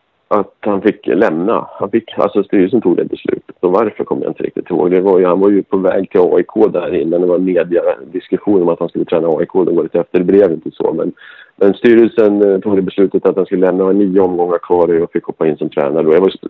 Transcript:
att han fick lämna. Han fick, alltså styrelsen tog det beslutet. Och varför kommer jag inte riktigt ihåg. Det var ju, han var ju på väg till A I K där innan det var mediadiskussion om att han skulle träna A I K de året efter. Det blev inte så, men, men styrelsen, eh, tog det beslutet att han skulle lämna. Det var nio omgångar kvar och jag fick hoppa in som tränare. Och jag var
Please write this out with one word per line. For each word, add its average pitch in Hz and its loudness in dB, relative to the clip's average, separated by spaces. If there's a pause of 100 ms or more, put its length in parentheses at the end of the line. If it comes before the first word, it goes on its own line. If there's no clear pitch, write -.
(280)
att - -2
han 101 -4
fick - -2
lämna. 87 0
Han 98 -8
fick, 90 -2 (120)
alltså 101 0
styrelsen 98 0
tog 87 0
det - 0
beslutet. - -10
Och 90 0
varför 104 -2
kommer 71 -6
jag 76 -6
inte - -10
riktigt - -8
ihåg. 87 0
Det 90 2
var 92 2
ju, 92 2
han 87 0
var 101 4
ju 98 2
på - -4
väg 95 -2
till 95 2
A 85 2
I - 2
K 107 0
där 85 -4
innan 82 0
det 90 0
var 87 2
mediadiskussion 87 -2
om 85 0
att 85 -2
han 85 -4
skulle 85 -6
träna 82 -2
A 78 0
I 85 -6
K 92 0
de 85 0
året 87 -2
efter. 87 -2
Det 92 -2
blev 95 4
inte 78 -10
så, - -4
men, 85 -4 (440)
men 98 2
styrelsen, 107 4
eh, 98 0
tog 101 -2
det 95 2
beslutet 95 0
att - 0
han 92 -2
skulle 92 0
lämna. 90 0
Det 95 0
var 95 0
nio 98 2
omgångar 87 0
kvar 87 0
och 85 2
jag 82 -2
fick 85 -4
hoppa - -4
in 76 -2
som 76 -6
tränare. 76 -2
Och 78 4
jag 85 4
var 95 2 (180)